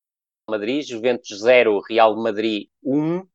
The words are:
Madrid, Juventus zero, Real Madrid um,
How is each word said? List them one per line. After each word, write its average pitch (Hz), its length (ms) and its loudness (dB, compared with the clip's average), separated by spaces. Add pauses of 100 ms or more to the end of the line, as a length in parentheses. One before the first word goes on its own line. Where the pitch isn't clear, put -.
(500)
Madrid, 113 360 -4
Juventus 117 540 -6
zero, 113 400 4 (100)
Real 110 260 4
Madrid 110 520 -4 (160)
um, 160 520 -4